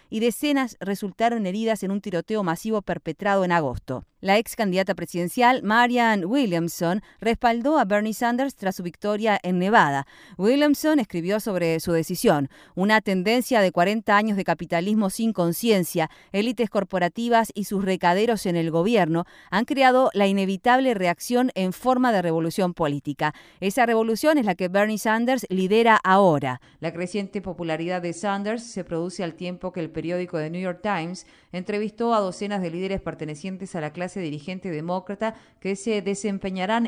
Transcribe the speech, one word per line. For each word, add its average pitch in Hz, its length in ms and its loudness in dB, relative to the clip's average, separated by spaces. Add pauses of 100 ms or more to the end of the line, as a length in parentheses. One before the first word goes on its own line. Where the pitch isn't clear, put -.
y 214 120 -4
decenas 269 580 0
resultaron 202 680 -2
heridas 220 360 -2
en 190 80 -2
un 202 80 -2
tiroteo 190 440 -4
masivo 202 380 -2
perpetrado 190 640 -2
en 180 80 0
agosto. 131 540 -2 (160)
La 196 180 4
ex - 160 -6
candidata 190 400 0
presidencial, 180 680 0
Marianne 226 640 2
Williamson, 180 760 0 (160)
respaldó 233 580 0
a 240 80 4
Bernie 208 280 0
Sanders 247 420 -2
tras 190 200 -4
su 190 60 -10
victoria 208 640 0
en 180 160 0
Nevada. 175 480 4 (300)
Williamson 285 640 2
escribió 185 400 -2
sobre 175 400 0
su 175 120 -4
decisión: 165 580 2 (240)
"Una 208 280 2
tendencia 214 600 2
de 185 100 4
cuarenta 202 460 2
años 214 180 2
de 190 80 0
capitalismo 185 680 0
sin 226 200 -2
conciencia, 175 800 0 (220)
élites 220 400 -2
corporativas 220 840 0
y 196 120 -6
sus 196 200 -4
recaderos 190 600 2
en 170 80 0
el 165 160 0
gobierno 170 540 2 (260)
han 208 140 0
creado 254 480 4
la 202 120 2
inevitable 196 720 2
reacción 240 580 0
en 185 180 0
forma 254 400 2
de 185 120 2
revolución 165 500 0
política. 147 600 -2 (240)
Esa 202 260 0
revolución 226 540 2
es 226 60 2
la 185 100 0
que 185 140 -2
Bernie 208 280 2
Sanders 233 520 0
lidera 208 540 4
ahora". 160 580 4 (180)
La 160 140 -6
creciente 190 480 -6
popularidad 170 600 -6
de 170 120 -6
Sanders 208 500 -4
se 185 200 -8
produce 175 400 -6
al 165 120 -6
tiempo 180 360 -10
que 175 100 -6
el 156 100 -6
periódico 170 480 -6
The 156 100 -4
New 175 120 -6
York 180 200 -6
Times 185 460 -4 (240)
entrevistó 214 640 -2
a 208 60 2
docenas 196 420 -4
de 165 80 -4
líderes 185 300 -4
pertenecientes 165 720 -10
a 165 60 -6
la 151 120 -6
clase 180 220 -8
dirigente 180 560 -8
demócrata 185 640 -6 (240)
que 196 160 -4
se 208 260 -4
desempeñarán 196 840 -2